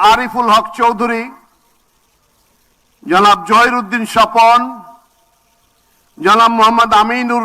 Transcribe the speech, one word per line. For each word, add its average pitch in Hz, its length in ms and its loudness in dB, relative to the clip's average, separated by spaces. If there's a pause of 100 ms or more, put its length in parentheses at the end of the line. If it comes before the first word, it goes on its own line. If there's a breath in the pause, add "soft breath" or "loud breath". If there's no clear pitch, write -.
(100)
আরিফুল 240 440 -2
হক - 120 0 (120)
চৌধুরী, 233 440 -2 (1900)
জনাব 208 280 2 (120)
জহিরুদ্দিন 233 540 -2 (100)
স্বপন, 233 460 2 (1600)
জনাব 220 400 2
মোহাম্মদ 226 320 2 (100)
আমিনুর 240 440 -2